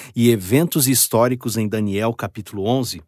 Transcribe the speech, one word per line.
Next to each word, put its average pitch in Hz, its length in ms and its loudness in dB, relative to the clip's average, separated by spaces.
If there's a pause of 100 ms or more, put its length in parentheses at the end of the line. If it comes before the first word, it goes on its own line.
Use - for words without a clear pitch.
(140)
e 120 160 4
eventos 127 600 2
históricos 120 680 0
em 107 140 -2
Daniel 107 440 -2
capítulo 101 520 -10
onze? 120 420 -2